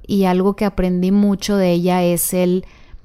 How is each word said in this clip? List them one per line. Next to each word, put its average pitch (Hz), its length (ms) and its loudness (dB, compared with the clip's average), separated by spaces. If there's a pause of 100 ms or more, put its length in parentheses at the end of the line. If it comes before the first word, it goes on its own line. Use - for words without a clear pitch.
y 196 180 0
algo 185 320 2
que 214 100 -4
aprendí 185 460 -2
mucho 202 440 0
de 185 160 2
ella 180 320 0
es 175 300 -2
el, 180 320 0 (400)